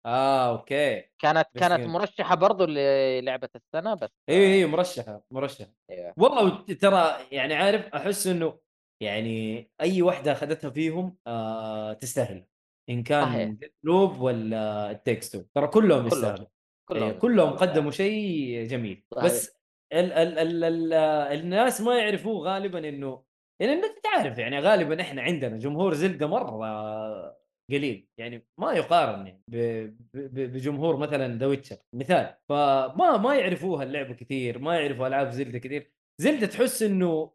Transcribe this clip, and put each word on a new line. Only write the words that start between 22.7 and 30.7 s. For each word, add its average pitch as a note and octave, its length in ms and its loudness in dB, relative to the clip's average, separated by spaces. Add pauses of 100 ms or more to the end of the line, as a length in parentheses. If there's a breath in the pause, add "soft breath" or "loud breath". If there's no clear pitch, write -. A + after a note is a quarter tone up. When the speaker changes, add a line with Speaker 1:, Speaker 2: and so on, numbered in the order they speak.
Speaker 1:
إنه، C#3 340 -8 (380)
يعني، A#3+ 120 2
إنك G#4 300 -2
تعرف، A3 340 0
يعني، B2 220 -2
غالبًا E3 420 2
إحنا C#3 200 -8
عندنا C3 360 -2
جمهور D3 360 -2
زلدة D3+ 340 -2
مرة A2 1160 -6 (280)
قليل، C#3 360 -4 (120)
يعني، A#2 280 -14 (120)
ما E3+ 140 -2
يقارن، C3+ 540 2
يعني، - 200 -20
ب-، A#2 400 -4 (260)
ب-، C3 200 -12
ب-، B2+ 200 -6
بجمهور C#3+ 440 -2